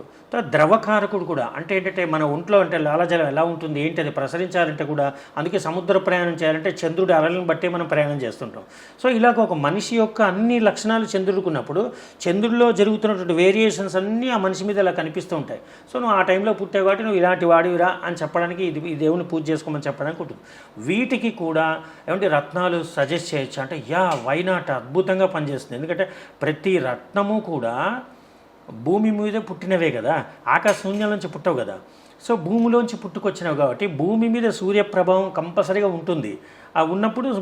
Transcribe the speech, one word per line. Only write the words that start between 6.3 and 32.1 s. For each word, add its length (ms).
చేయాలంటే 300
చంద్రుడి 360
అలలను 340
బట్టే 240
మనం 180
ప్రయాణం 320
చేస్తుంటాం. 380
So 60
ఇలాగ 200
ఒక 100
మనిషి 340
యొక్క 200
అన్ని 260
లక్షణాలు 460
చంద్రుడికి 380
ఉన్నప్పుడు 320
చంద్రుడిలో 420
జరుగుతున్నటువంటి 600
వేరియేషన్స్ 580
అన్నీ 360
ఆ 80
మనిషి 260
మీద 140
ఇలా 160
కనిపిస్తూ 400
ఉంటాయి. 200
So 100
నువ్వు 160
ఆ 40
టైంలో 300
పుట్టావు 260
కాబట్టి 200
నువ్వు 140
ఇలాంటి 320
వాడివిరా 380
అని 160
చెప్పడానికి 480
ఇది, 100
ఈ 120
దేవుని 260
పూజ 200
చేసుకోమని 380
చెప్పడానికి 360
ఉంటుంది. 160
వీటికి 420
కూడా 240
ఏమంటే 200
రత్నాలు 420
సజెస్ట్ 360
చేయొచ్చు 300
అంటే, 140
యా, 100
why 120
not? 180
అద్భుతంగా 540
పనిచేస్తుంది. 440
ఎందుకంటే 280
ప్రతి 300
రత్నము 500
కూడా 240
భూమి 240
మీద 180
పుట్టినవే 480
కదా, 180
ఆకాశ 260
శూన్యం 340
నుంచి 200
పుట్టవు 260
కదా. 160